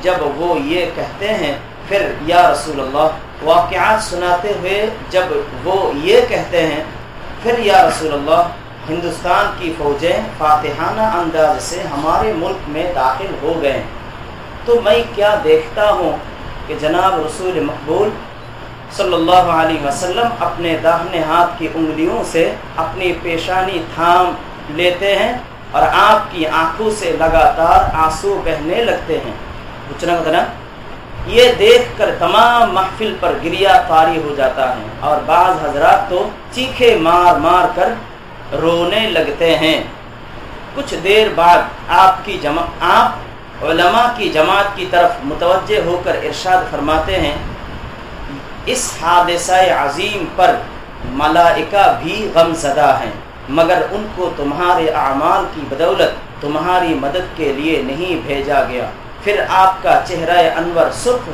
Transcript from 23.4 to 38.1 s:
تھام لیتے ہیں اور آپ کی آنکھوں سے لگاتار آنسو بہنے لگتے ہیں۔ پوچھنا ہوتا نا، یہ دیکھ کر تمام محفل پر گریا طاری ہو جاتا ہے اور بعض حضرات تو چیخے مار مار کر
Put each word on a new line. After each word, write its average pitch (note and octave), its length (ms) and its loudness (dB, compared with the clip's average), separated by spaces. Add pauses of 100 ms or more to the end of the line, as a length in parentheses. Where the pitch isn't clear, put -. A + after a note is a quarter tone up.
تھام F3 400 4 (400)
لیتے F3+ 440 2
ہیں A3+ 140 0 (380)
اور D3 120 2 (100)
آپ G3+ 400 4
کی E3 140 -2
آنکھوں E3 520 0
سے E3 200 -2
لگاتار D#3+ 800 4
آنسو D#3+ 480 0
بہنے D#3+ 400 -2
لگتے - 400 -2
ہیں۔ A#2 80 -8 (560)
پوچھنا E3+ 300 -2
ہوتا D#3+ 120 -2
نا، E3+ 140 4 (840)
یہ A3+ 320 6
دیکھ A#3+ 400 6
کر G#3+ 200 2
تمام A3+ 560 4
محفل F#3+ 460 -2
پر F3 120 0 (120)
گریا F#3+ 440 4
طاری D#3+ 300 4
ہو D3 180 -4
جاتا C3 320 0
ہے G#2+ 140 -4 (180)
اور D3+ 260 0
بعض F3 380 4
حضرات D#3+ 460 2
تو F3+ 180 -2 (240)
چیخے B3+ 480 2
مار F3 360 4
مار F3+ 380 4
کر F#3 140 2 (760)